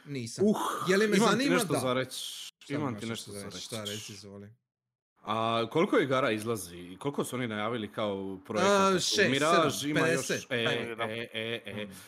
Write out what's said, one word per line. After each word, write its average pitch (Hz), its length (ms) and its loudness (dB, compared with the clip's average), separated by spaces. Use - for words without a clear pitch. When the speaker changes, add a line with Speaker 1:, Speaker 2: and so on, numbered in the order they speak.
Speaker 1:
Nisam. 139 400 -2
Speaker 2:
Uh, 214 100 6
Speaker 1:
Je 190 80 6
li 214 100 6
me 202 100 4
Speaker 2:
imam 214 120 8
ti 196 40 6
Speaker 1:
zanima? 226 220 4
Speaker 2:
nešto 180 180 2
Speaker 1:
Da. 139 60 2
Speaker 2:
za 127 140 2
reći. 127 240 -2
Speaker 1:
Šta - 160 -12
Speaker 2:
Imam 143 160 -2
Speaker 1:
imaš 104 120 -6
Speaker 2:
ti 113 60 -6
nešto 110 240 -8
Speaker 1:
za 101 80 -10
Speaker 2:
za 98 60 -10
Speaker 1:
reći? 98 100 -12
Speaker 2:
reći. 92 100 -10
Speaker 1:
Šta 110 180 -8
reci, 104 300 -8
izvoli. 101 360 -16
Speaker 2:
A 113 500 0
koliko 190 300 2
igara 131 340 4
izlazi 104 460 -4
i 90 200 -14
koliko 139 260 -4
su - 120 -8
oni 123 120 -4
najavili 107 400 -4
kao 98 520 -4
projekata? 196 480 2
Speaker 1:
A, 185 120 2
šest, 185 320 2
Speaker 2:
Mirage 151 400 4
Speaker 1:
sedam, 143 180 -4
Speaker 2:
ima 156 120 2
još, 160 260 2
Speaker 1:
pedeset. 131 240 -4
Speaker 2:
e, 127 60 0
Speaker 3:
Ajde, 117 380 -2
da. 113 80 -4
Speaker 2:
e, 113 300 -6
e, 113 340 -4
e. 104 180 -8
Speaker 1:
Mm. 98 40 -10